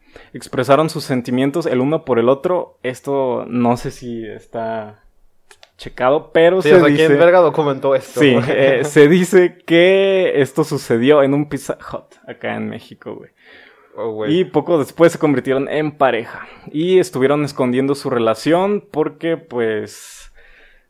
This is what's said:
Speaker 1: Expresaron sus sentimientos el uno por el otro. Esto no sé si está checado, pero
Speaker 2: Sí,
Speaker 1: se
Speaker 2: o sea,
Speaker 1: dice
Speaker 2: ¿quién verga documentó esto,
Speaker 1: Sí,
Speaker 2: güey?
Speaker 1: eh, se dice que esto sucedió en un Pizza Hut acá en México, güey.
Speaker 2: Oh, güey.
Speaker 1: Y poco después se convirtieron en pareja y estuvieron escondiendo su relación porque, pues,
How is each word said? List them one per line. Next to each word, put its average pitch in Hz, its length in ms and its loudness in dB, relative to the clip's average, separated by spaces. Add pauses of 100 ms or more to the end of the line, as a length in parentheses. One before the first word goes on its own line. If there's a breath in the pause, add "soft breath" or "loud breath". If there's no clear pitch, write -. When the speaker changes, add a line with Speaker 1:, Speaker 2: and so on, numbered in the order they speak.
(320 soft breath)
Speaker 1:
Expresaron 139 580 0
sus 160 140 -10
sentimientos 135 640 -4
el 123 140 -2
uno 156 240 -2
por 123 140 -2
el 117 100 2
otro. 170 540 -2
Esto 127 680 -4
no 120 280 0
sé 131 160 -10
si 117 340 -14
está 110 760 -12 (720)
checado, 139 560 -2
pero 175 300 4
Speaker 2:
Sí, 220 80 2
Speaker 1:
se - 40 6
Speaker 2:
o 185 60 8
sea, 151 80 4
Speaker 1:
dice 151 180 2
Speaker 2:
¿quién 165 140 4
verga 175 180 6
documentó 143 560 0
esto, - 260 -4
Speaker 1:
Sí, 139 140 6
Speaker 2:
güey? 120 140 0
Speaker 1:
eh, 135 360 0
se 147 220 6
dice 180 580 2
que 185 680 2 (100)
esto 147 220 -2
sucedió 139 580 2
en 139 120 2
un 147 140 -2
Pizza - 300 -10 (140)
Hut - 140 -14 (200)
acá 113 300 -10
en 110 120 -8
México, 110 460 -16
güey. - 160 -20 (640 soft breath)
Speaker 2:
Oh, 113 140 -8
güey. 110 300 -2
Speaker 1:
Y 185 40 0
poco 151 340 -2
después 165 340 2
se - 60 -10
convirtieron 135 500 -2
en 151 240 -4
pareja 123 540 -2 (260 loud breath)
y 180 260 0
estuvieron 147 460 0
escondiendo 135 500 -2
su 139 160 -8
relación 160 800 -2
porque, 156 460 -4
pues, 110 960 -8 (580 soft breath)